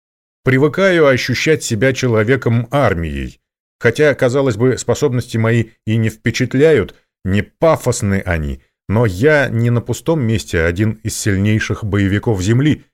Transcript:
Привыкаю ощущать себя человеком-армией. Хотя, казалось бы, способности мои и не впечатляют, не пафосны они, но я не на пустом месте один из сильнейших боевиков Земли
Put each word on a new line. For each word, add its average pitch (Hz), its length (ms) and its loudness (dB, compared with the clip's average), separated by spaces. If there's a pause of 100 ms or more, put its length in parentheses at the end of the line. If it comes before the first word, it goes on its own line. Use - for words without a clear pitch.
(440)
Привыкаю 151 640 2
ощущать 135 560 0
себя 123 300 0
человеком-армией. 113 1500 -2 (400)
Хотя, 135 340 2
казалось 131 440 0
бы, 120 200 0
способности 120 600 -4
мои 113 340 0 (140)
и 110 120 0
не 110 120 0
впечатляют, 127 840 0 (280)
не 95 180 0
пафосны 113 840 0
они, 78 360 -4 (260)
но 113 180 2
я 127 440 2
не 117 200 0
на 120 120 0
пустом 156 400 -4
месте 110 400 -2
один 98 420 -2
из 110 140 -6
сильнейших 107 640 -2
боевиков 101 580 0
Земли 123 520 0